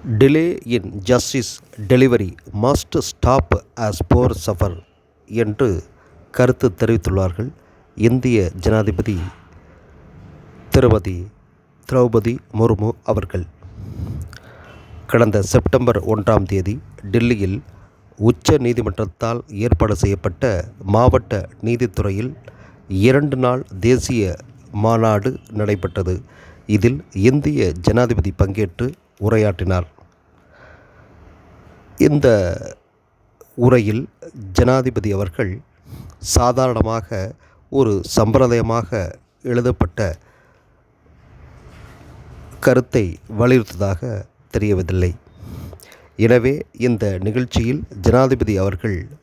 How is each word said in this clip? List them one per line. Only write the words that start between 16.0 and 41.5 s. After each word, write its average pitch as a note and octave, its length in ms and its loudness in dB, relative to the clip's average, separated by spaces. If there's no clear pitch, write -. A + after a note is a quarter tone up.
ஒன்றாம் G#2 420 0
தேதி F#2+ 280 -2
டில்லியில் G#2 520 0
உச்ச B2 400 2
நீதிமன்றத்தால் A2+ 840 -4
ஏற்பாடு G#2+ 400 2
செய்யப்பட்ட G2+ 560 -2
மாவட்ட A2 540 2
நீதித்துறையில் A2+ 680 -4
இரண்டு C3+ 360 4
நாள் B2+ 260 0
தேசிய A2+ 580 0
மாநாடு A2 540 2
நடைபெற்றது. G2 600 -4
இதில் A#2 300 2
இந்திய C#3 460 2
ஜனாதிபதி G#2 560 0
பங்கேற்று G2 540 -2
உரையாற்றினார். G2 680 0
இந்த D3 300 4
உரையில் A#2+ 440 4
ஜனாதிபதி B2 600 2
அவர்கள் G2 400 -4
சாதாரணமாக A#2 800 0
ஒரு B2 220 2
சம்பிரதாயமாக A2+ 800 2
எழுதப்பட்ட A#2+ 540 -2